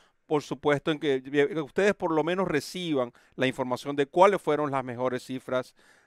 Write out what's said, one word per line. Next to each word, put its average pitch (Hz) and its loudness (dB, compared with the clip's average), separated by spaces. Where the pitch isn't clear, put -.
por 151 0
supuesto, 143 -2
en 151 -2
que, 139 0
que 147 2
ustedes 190 0
por 175 -4
lo 151 2
menos 180 -2
reciban 147 -2
la 131 0
información 127 -4
de 143 2
cuáles 185 4
fueron 147 -2
las 135 -2
mejores 127 -4
cifras 127 -6